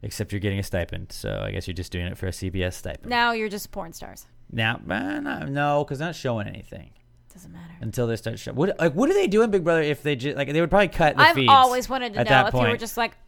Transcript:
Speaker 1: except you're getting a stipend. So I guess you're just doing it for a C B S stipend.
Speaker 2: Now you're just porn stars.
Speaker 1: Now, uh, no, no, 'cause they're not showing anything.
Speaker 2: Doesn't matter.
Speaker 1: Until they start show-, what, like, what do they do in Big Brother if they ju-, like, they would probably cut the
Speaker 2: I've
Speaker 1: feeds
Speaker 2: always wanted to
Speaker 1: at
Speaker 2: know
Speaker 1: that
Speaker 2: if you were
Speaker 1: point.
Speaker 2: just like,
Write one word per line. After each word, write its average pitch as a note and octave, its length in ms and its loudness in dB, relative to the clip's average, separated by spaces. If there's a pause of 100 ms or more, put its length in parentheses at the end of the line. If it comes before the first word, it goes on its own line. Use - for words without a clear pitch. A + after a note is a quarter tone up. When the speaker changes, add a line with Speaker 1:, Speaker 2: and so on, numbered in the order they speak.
Speaker 1:
except G#2 300 -8
you're G2+ 80 -4
getting G2 220 -2
a - 20 -2
stipend. F#2 480 -6
So - 340 -6
I - 60 -6
guess F#2+ 160 -8
you're F#2 80 -8
just F2 160 -8
doing F2+ 160 -6
it F2+ 100 -8
for F#2+ 120 -6
a F2+ 40 -4
C F#2 180 -8
B F2+ 120 -4
S F2+ 140 -4
stipend. - 340 -12
Speaker 2:
Now A#3+ 220 0
you're A3 160 -4
just G3+ 240 -10
porn F#3 200 -10
stars. - 340 -18 (260)
Speaker 1:
Now, A2+ 240 -2 (120)
uh, F#2+ 320 -4
no, - 260 -6
no, D3 380 0
'cause C#3+ 140 -6
they're D#3 80 -4
not E3+ 80 -6
showing A#2 320 -4
anything. - 440 -16 (420)
Speaker 2:
Doesn't - 200 -20
matter. - 280 -18
Speaker 1:
Until A#2 280 -2
they A2+ 80 0
start A2 240 -8
show-, - 120 -10
what, E3+ 280 0
like, D#3+ 120 2
what G3+ 140 2
do F4+ 80 4
they G4 140 2
do G#3 140 4
in A3+ 100 0
Big G3 100 2
Brother E3 200 2
if D3 200 -2
they D3 140 0
ju-, C3 180 -4
like, C#3 180 -4
they D#3 80 2
would E3+ 80 2
probably G3 200 6
cut D#3+ 280 2
the C4 60 6
Speaker 2:
I've D#4+ 140 8
Speaker 1:
feeds C4+ 120 4
Speaker 2:
always C4 400 6
wanted B3 260 -4
to - 40 -2
Speaker 1:
at B2 80 2
Speaker 2:
know - 40 2
Speaker 1:
that C3 180 6
Speaker 2:
if - 60 0
you B2+ 60 2
were A#2+ 60 4
Speaker 1:
point. A2 140 0
Speaker 2:
just A#3 160 -10
like, A3+ 200 -2 (120)